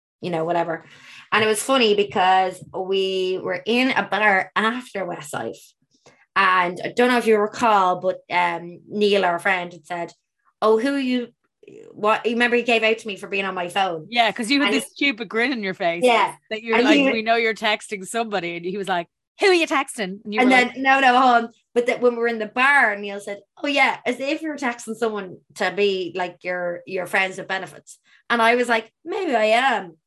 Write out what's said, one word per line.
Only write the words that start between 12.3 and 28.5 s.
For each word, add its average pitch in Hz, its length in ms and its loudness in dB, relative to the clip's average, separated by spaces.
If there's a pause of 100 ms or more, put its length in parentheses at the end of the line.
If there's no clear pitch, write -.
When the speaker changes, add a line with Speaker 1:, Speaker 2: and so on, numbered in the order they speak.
Speaker 1:
remember 240 220 2
he 240 60 2
gave 233 220 2
out 220 160 2
to - 80 -16
me 196 100 -8
for 196 100 -14
being 196 180 -4
on 185 100 -6
my 175 140 -6
phone? 175 400 -2
Speaker 2:
Yeah, 233 220 2
'cause 226 200 -6
you 277 100 4
had 294 60 2
Speaker 1:
And - 80 0
Speaker 2:
this 247 100 -2
Speaker 1:
he - 220 -4
Speaker 2:
stupid 233 220 -4
grin 233 220 0
on 226 120 -6
your 190 100 -4
face 175 320 -2
Speaker 1:
Yeah. 220 300 2 (160)
Speaker 2:
that 220 100 -6
you're 226 160 0
Speaker 1:
And 247 80 4
Speaker 2:
like, 302 140 6
Speaker 1:
he 269 120 4
Speaker 2:
"We 226 120 -2
know 226 140 2
you're 226 180 0
texting 214 520 -4
somebody." 202 480 -4
And 170 100 -10
he 190 120 -6
was 190 100 -6
like, 175 200 -2 (320)
"Who 403 80 4
are 370 60 6
you 330 120 2
texting?" 233 580 -4
And 208 100 -10
you 226 80 0
Speaker 1:
And 254 100 4
Speaker 2:
were 262 40 6
Speaker 1:
then, 247 120 4
Speaker 2:
like, 247 100 -12
Speaker 1:
no, 269 220 2
no, 254 200 4
hold 240 260 4
on. 233 80 -14 (200)
But 240 140 0
that 247 140 -2
when 240 120 4
we 233 60 -6
were 233 80 0
in 233 120 -2
the 214 60 -6
bar, 254 520 2
Neil 202 220 -10
said, 202 220 -12 (220)
"Oh, 294 40 -4
yeah, 269 380 0
as 247 140 -2
if 302 240 -4
you're 302 140 -6
texting 240 380 -6
someone 208 440 -6 (160)
to 185 160 -2
be, 190 440 -2
like, 180 280 -8
your, 180 420 -6
your 180 220 -6
friends 190 320 -2
with - 80 -12
benefits." - 500 -10 (320)
And 233 140 2
I 226 120 6